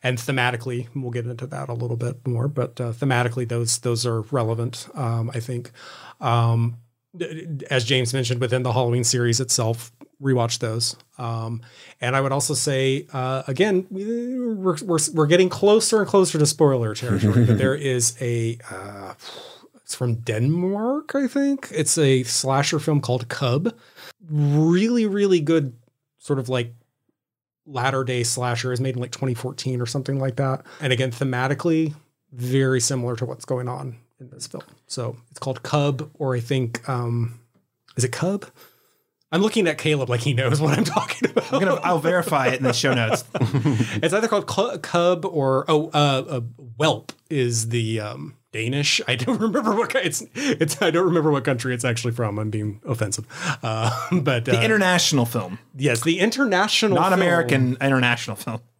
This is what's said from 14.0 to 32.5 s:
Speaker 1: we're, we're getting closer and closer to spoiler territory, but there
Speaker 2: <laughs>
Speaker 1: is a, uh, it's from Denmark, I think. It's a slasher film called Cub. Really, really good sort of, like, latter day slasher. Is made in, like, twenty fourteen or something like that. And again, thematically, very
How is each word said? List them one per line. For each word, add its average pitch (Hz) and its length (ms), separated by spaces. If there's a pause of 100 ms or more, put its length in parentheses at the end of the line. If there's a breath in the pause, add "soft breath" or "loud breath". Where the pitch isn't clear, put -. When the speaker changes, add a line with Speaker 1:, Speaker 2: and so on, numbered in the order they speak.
Speaker 1:
we're, 170 160 (140)
we're 156 140
getting 180 220
closer 214 500
and 196 80
closer 185 320
to 151 80
spoiler 127 480
territory, 104 500
but 110 140
there 131 160
Speaker 2:
<laughs> - 0
Speaker 1:
is 131 440
a, 117 380 (140)
uh, 101 420 (680 loud breath)
it's - 100
from 120 220
Denmark, 180 1000
I 277 140
think. 277 440
It's 156 280
a 135 240
slasher 135 560
film 151 220
called 123 280
Cub. 143 460 (560 loud breath)
Really, 165 720
really 196 360
good 147 340 (420)
sort 135 220
of, 123 100
like, 120 240 (920)
latter 135 380
day 123 200
slasher. 123 500
Is 117 80
made 131 140
in, 120 60
like, 120 100
twenty 131 220
fourteen 123 480
or 120 40
something 139 340
like 131 180
that. 135 280 (160 loud breath)
And 151 100
again, 127 200
thematically, 147 840 (400)
very 131 480